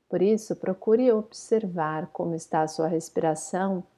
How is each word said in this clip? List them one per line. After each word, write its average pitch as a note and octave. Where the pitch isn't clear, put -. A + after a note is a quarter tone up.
Por F3+
isso, G#3
procure A3+
observar F3+
como E3+
está D#3+
a D#3
sua D#3+
respiração F3